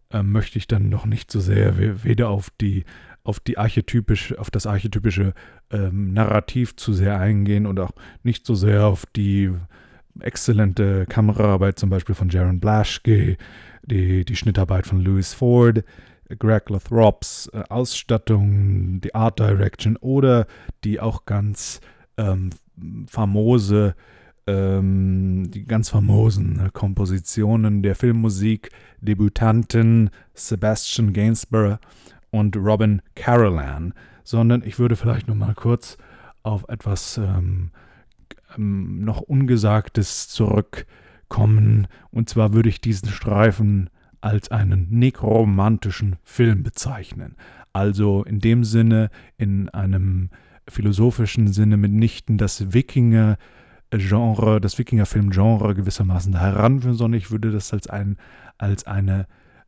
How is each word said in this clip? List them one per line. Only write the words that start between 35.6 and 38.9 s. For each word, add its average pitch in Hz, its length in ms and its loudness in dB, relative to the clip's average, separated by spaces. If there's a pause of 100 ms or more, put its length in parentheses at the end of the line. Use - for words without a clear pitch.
auf 107 240 -6
etwas, 107 500 -6
ähm, 92 540 -2 (840)
ähm, 98 480 -4